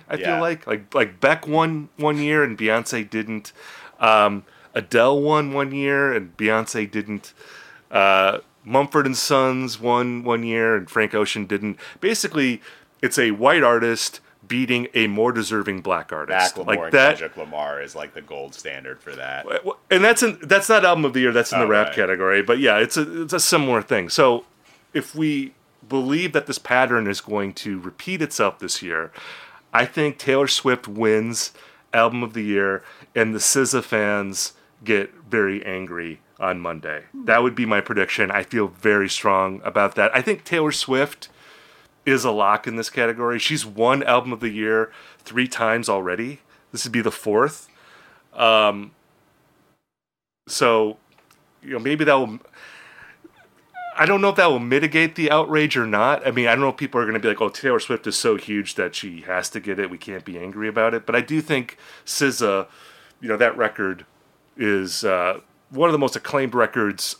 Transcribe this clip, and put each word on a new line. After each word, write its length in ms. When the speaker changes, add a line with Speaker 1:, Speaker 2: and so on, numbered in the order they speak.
Speaker 1:
I 60
Speaker 2:
Yeah. 180
Speaker 1:
feel 80
like. 240
Like, 300
like, 240
Beck 280
won 500
one 200
year 260
and 140
Beyonce 500
didn't. 440
Um, 440
Adele 480
won 320
one 180
year 420
and 220
Beyonce 540
didn't. 440
Uh, 480
Mumford 400
and 120
Sons 600
won 440
one 200
year 320
and 140
Frank 260
Ocean 300
didn't. 320
Basically, 600
it's 180
a 120
white 320
artist 560
beating 460
a 140
more 260
deserving 480
black 320
artist. 420
Speaker 2:
Macklemore 120
Speaker 1:
Like 120
Speaker 2:
and 140
Speaker 1:
that 240
Speaker 2:
Kendrick 200
Lamar 440
is, 140
like, 180
the 80
gold 340
standard 460
for 120
that. 320
Speaker 1:
Wh-, 220
wh-, 100
and 140
that's 180
in, 180
that's 280
not 160
album 180
of 100
the 60
year, 140
that's 180
in 80
the 60
Speaker 2:
Oh, 40
Speaker 1:
rap 180
Speaker 2:
right. 80
Speaker 1:
category. 460
But 180
yeah, 180
it's 180
a, 280
it's 100
a 80
similar 400
thing. 260
So 380
if 200
we 380
believe 420
that 160
this 120
pattern 480
is 120
going 360
to 240
repeat 420
itself 380
this 220
year, 300
I 120
think 320
Taylor 300
Swift 400
wins 640
album 300
of 100
the 100
year 400
and 180
the 60
S 120
Z 60
A 40
fans 720
get 320
very 360
angry 560
on 220
Monday. 420
That 300
would 120
be 100
my 160
prediction. 500
I 120
feel 240
very 420
strong 560
about 300
that. 200
I 60
think 240
Taylor 260
Swift 560
is 180
a 80
lock 360
in 100
this 120
category. 480
She's 280
won 380
album 280
of 80
the 100
year 440
three 220
times 420
already. 500
This 140
would 80
be 80
the 100
fourth. 560
Um, 580
so, 500
you 100
know, 80
maybe 260
that 80
will, 260
I 80
don't 160
know 80
if 60
that 140
will 100
mitigate 560
the 160
outrage 440
or 100
not. 400
I 60
mean, 160
I 40
don't 100
know 80
if 80
people 240
are 40
gonna 140
be 80
like, 140
"Oh, 80
Taylor 300
Swift 280
is 80
so 220
huge 380
that 200
she 260
has 280
to 100
get 200
it. 100
We 80
can't 260
be 160
angry 280
about 260
it." 120
But 100
I 60
do 200
think 360
S 320
Z 80
A, 220
you 80
know, 100
that 200
record 480
is, 480
uh, 360
one 200
of 40
the 60
most 160
acclaimed 400
records 640